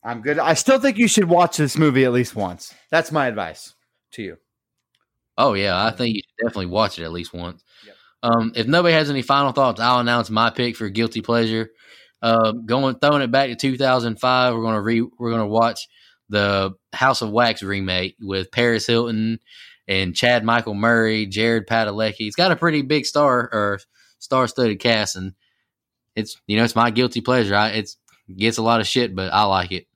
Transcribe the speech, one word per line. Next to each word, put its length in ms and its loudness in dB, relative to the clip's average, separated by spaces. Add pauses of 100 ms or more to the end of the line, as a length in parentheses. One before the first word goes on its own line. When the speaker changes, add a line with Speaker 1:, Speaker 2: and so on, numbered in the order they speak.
Speaker 1:
I'm 180 -10
good. 200 -2
I 140 2
still 260 2
think 180 0
you 100 4
should 200 2
watch 280 4
this 220 0
movie 260 4
at 80 2
least 220 -2
once. 400 -8 (160)
That's 220 0
my 160 0
advice 460 -10 (380)
to 100 -12
you. 140 -12 (1000)
Speaker 2:
Oh, 160 2
yeah. 300 0
I 80 2
think 240 -4
you 80 -8
should 220 -8
definitely 200 -6
watch 320 0
it 60 -8
at 80 -10
least 200 -10
once. 300 -12 (240)
Speaker 1:
Yep. 80 -20 (300)
Speaker 2:
Um, 320 0
if 100 -2
nobody 280 4
has 160 2
any 120 -2
final 300 0
thoughts, 280 0
I'll 200 2
announce 300 0
my 200 2
pick 260 -4
for 120 -6
Guilty 340 -2
Pleasure. 480 0 (520)
Uh, 300 2
going, 440 -2
throwing 260 2
it 80 -2
back 200 2
to 60 -10
two 200 -2
thousand 420 0
five, 360 2
we're 80 -2
gonna 180 0
re-, 260 0 (120)
we're 120 -4
gonna 160 0
watch 400 0 (440)
the 420 0 (220)
House 260 2
of 100 -6
Wax 320 0
remake 560 -4
with 320 -6
Paris 360 0
Hilton 520 -2 (480)
and 300 -2
Chad 260 2
Michael 320 0
Murray, 520 2
Jared 420 0
Padalecki. 580 -2
It's 80 -10
got 180 2
a 40 0
pretty 260 0
big 220 0
star 480 0
or 280 -2 (380)
star-studded 600 0
cast, 360 0
and 180 -10 (840)
it's, 300 -8
you 100 -2
know, 80 4
it's 100 -2
my 160 4
guilty 300 0
pleasure. 340 0
I, 160 2
it's 280 -6 (360)
gets 220 0
a 60 -4
lot 180 4
of 60 -2
shit, 280 0
but 180 -6
I 120 4
like 260 0
it. 260 -10